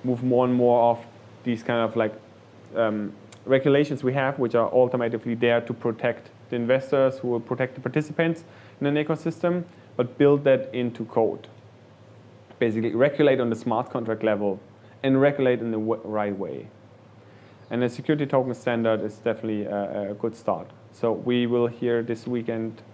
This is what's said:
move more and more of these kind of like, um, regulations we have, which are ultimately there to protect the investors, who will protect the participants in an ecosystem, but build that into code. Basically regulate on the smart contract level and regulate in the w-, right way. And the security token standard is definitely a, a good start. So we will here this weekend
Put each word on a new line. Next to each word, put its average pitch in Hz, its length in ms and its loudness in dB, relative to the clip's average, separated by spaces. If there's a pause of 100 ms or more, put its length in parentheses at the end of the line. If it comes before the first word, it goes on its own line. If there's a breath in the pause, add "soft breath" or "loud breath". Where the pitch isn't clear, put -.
move 123 220 -2
more 127 200 4
and 123 100 2
more 120 360 4
of 117 80 0 (460)
these 117 180 -2
kind 117 260 0
of - 60 -6
like, 110 200 0 (600)
um, 107 380 0 (340)
regulations 139 580 2
we 127 80 2
have, 135 260 -2
which 120 160 0
are 117 160 2
ultimately 117 640 2
there 117 280 2
to 120 100 -10
protect 117 560 -4 (220)
the 123 60 -4
investors, 131 640 2
who 123 100 -6
will 117 120 0
protect 127 340 -4
the 135 60 -14
participants 156 640 -2 (360 loud breath)
in 139 60 -2
an 143 100 2
ecosystem, 165 680 -2 (320 loud breath)
but - 220 -2
build 143 260 6
that 131 300 4
into 120 320 -4
code. - 420 0 (1080)
Basically 113 360 0
regulate 139 460 4
on 120 80 0
the 113 80 -2
smart 117 340 -2
contract 110 320 -4
level 104 380 0 (420 loud breath)
and 135 200 4
regulate 131 380 2
in 117 100 -4
the 110 80 -2
w-, 110 260 -2
right 104 320 -2
way. 85 320 -10 (1000 loud breath)
And 117 120 -2
the 123 60 0
security 143 380 -2
token 131 260 0
standard 113 500 0
is 104 140 -8
definitely 107 480 -4
a, 101 460 -4
a 104 40 -6
good 110 220 -6
start. 82 320 -4 (240)
So 117 180 -2
we 123 360 0
will 120 200 2
here 117 360 -2
this 113 240 -6
weekend 113 560 -6 (120)